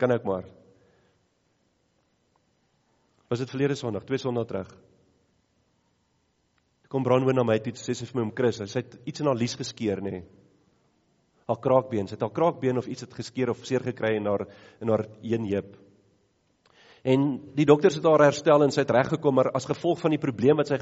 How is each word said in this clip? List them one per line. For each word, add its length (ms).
Kan 160
ek 120
maar? 200
Was 160
dit 80
verlede 240
Sondag, 320
twee 120
Sondae 280
terug? 240
Kom 160
Bronwyn 320
na 80
my 160
toe, 160
sê 160
sy 160
vir 80
my, 120
"Oom 80
Chris," 280
sy 160
het 240
iets 160
in 80
haar 80
lies 240
geskeur, 400
nê. 220
Haar 160
kraakbeen, 400
sy 80
het 140
haar 100
kraakbeen 400
of 160
iets 140
het 100
geskeur 380
of 100
seer 160
gekry 380
in 100
haar, 160
in 80
haar 140
een 240
heup. 300
En 140
die 80
dokters 320
het 80
haar 220
herstel 400
en 80
sy 80
het 100
reggekom, 460
maar 180
as 120
gevolg 340
van 100
die 80
probleem 400
wat 80
sy 140